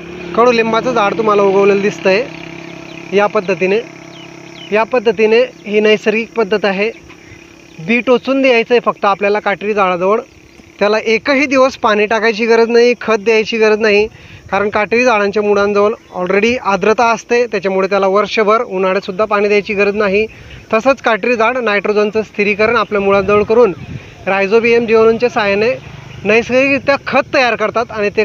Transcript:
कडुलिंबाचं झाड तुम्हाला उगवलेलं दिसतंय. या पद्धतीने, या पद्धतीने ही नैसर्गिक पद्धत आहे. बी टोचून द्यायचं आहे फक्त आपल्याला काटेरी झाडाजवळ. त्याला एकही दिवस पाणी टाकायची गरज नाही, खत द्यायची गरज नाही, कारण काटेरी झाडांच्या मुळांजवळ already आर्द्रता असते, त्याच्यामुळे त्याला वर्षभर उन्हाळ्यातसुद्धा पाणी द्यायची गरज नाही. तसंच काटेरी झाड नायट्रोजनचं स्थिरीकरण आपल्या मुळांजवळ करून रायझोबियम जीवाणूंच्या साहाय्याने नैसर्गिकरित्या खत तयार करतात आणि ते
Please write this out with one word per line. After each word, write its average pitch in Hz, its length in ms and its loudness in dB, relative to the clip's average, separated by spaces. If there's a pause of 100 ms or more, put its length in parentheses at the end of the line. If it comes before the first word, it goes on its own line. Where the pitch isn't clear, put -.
(360)
कडुलिंबाचं 226 560 2
झाड 202 260 0
तुम्हाला 208 240 2
उगवलेलं 196 400 4
दिसतंय. 202 440 0 (840)
या 202 140 2
पद्धतीने, 196 680 -2 (760)
या 214 100 2
पद्धतीने 220 580 2
ही 214 400 -4
नैसर्गिक 214 520 0
पद्धत 208 320 -2
आहे. 202 260 -2 (920)
बी 220 200 -2
टोचून 262 420 0
द्यायचं 240 320 2
आहे 233 60 2
फक्त - 240 -4
आपल्याला 202 360 0
काटेरी 202 340 -4
झाडाजवळ. 190 460 0 (580)
त्याला 208 200 2
एकही 226 480 0
दिवस 262 300 2
पाणी 214 300 0
टाकायची 220 400 0
गरज 226 220 4
नाही, 240 320 4
खत 220 200 0
द्यायची 220 380 0
गरज 214 200 4
नाही, 214 300 2 (420)
कारण 202 180 -2
काटेरी 214 360 0
झाडांच्या 208 380 0
मुळांजवळ 202 500 0 (240)
already 202 480 0
आर्द्रता 208 460 0
असते, 240 360 -2
त्याच्यामुळे 190 420 -2
त्याला 196 180 0
वर्षभर 208 560 0
उन्हाळ्यातसुद्धा 190 640 -2
पाणी 208 240 0
द्यायची 208 260 0
गरज 202 200 0
नाही. 208 320 0 (460)
तसंच 233 300 2
काटेरी 233 340 0
झाड 226 220 0
नायट्रोजनचं 208 640 0
स्थिरीकरण 208 540 0
आपल्या 202 240 0
मुळांजवळ 196 420 2
करून 220 300 2 (540)
रायझोबियम 220 600 2
जीवाणूंच्या 226 420 2
साहाय्याने 214 420 0 (540)
नैसर्गिकरित्या 254 720 2 (100)
खत - 280 -2
तयार 247 220 2
करतात 214 340 -2
आणि 208 200 -4
ते 214 140 0